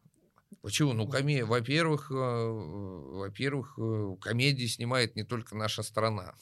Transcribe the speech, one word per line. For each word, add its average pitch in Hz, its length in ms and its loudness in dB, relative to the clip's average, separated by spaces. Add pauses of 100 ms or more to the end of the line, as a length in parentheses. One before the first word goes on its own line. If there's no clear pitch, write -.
(640)
Почему? 127 300 2
Ну, 110 120 0
коме-, 139 380 2
во-первых, 147 640 2
э, 135 40 -2
во-первых, 104 1600 -4
э, 107 420 -2
комедии 123 460 4
снимает 120 480 0
не 107 100 -4
только 110 320 -6
наша 107 260 -2
страна. 107 600 0